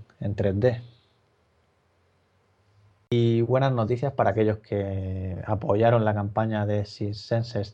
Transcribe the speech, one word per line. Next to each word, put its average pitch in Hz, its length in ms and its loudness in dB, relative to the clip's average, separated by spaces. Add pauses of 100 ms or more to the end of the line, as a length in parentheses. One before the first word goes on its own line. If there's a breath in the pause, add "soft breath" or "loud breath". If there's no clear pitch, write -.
(180)
en 101 160 -4
tres 101 240 0
D. 120 240 2 (2250 soft breath)
Y 117 320 4
buenas 131 280 2
noticias 123 420 -2
para 110 180 2
aquellos 107 280 2
que 95 880 -6
apoyaron 110 580 2
la 107 80 2
campaña 104 540 -2
de 104 200 0
Sense 107 760 -4 (120)